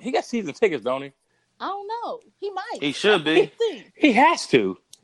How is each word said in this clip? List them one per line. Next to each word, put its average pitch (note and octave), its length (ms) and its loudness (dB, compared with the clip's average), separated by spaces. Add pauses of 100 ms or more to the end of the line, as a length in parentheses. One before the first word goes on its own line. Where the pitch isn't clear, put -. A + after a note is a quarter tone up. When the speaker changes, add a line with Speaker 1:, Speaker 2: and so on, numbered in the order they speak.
Speaker 1:
he B3 120 -8
got - 120 -2
season G3+ 300 -6
tickets, D#3 300 0
don't C3 180 -2
he? C#3 100 -16 (460)
Speaker 2:
I C4 80 -8
don't G4+ 220 -8
know. A4+ 320 -8 (200)
He G4+ 100 -6
might. F#4+ 300 -8
Speaker 3:
He C#3 120 -4
should G3 320 2
be. D#3 180 4
Speaker 2:
That's - 160 -2
the A#4 140 0
thing. G#3+ 220 -16
Speaker 1:
He D4 200 2
has C4 340 4
to. F#2+ 300 2 (260)